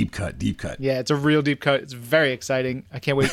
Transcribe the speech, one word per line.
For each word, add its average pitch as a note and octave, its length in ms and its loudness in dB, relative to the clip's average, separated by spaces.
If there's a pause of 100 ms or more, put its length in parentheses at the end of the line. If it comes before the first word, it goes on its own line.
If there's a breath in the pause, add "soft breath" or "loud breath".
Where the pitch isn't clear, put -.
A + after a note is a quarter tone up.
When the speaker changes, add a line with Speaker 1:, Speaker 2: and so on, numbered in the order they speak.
Speaker 1:
Deep - 80 -2
cut, F#2 260 -4
deep G2+ 200 -2
cut. - 240 -8
Speaker 2:
Yeah, C3 180 0
it's B2+ 100 -6
a D3+ 60 4
real D3+ 260 4
deep C#3+ 200 0
cut. C#3 200 2
It's C#3 120 -16
very B2+ 400 2
exciting. C3 580 -2
I C3 80 -8
can't C#3+ 180 0
wait C3+ 160 4